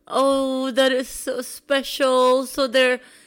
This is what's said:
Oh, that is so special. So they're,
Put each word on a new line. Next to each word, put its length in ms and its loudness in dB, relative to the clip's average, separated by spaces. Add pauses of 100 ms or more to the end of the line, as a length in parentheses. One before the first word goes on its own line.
Oh, 640 0
that 200 2
is 160 -2
so 340 -8
special. 1040 0
So 220 -2
they're, 340 2 (260)